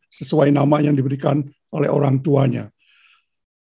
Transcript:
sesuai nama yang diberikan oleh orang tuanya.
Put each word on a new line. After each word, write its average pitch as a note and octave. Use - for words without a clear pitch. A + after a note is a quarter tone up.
sesuai C#3+
nama C#3+
yang D3
diberikan C#3
oleh C#3+
orang C3+
tuanya. C3